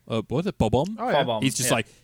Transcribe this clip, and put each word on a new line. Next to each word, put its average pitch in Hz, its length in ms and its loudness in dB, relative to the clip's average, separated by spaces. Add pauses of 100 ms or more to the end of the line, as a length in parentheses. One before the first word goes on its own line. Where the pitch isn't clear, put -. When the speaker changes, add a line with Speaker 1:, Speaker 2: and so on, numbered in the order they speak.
Speaker 1:
Uh, 110 220 -2
what 127 100 -2
is 175 80 -2
it? 208 100 -4
Bob-omb? 127 400 0
Speaker 2:
Oh, 233 120 -4
yeah. 147 160 4
Speaker 3:
Bob-omb, 113 180 -2
Speaker 1:
He's 135 140 0
just 127 120 -2
Speaker 3:
yeah. 123 60 2
Speaker 1:
like, 117 120 0 (160)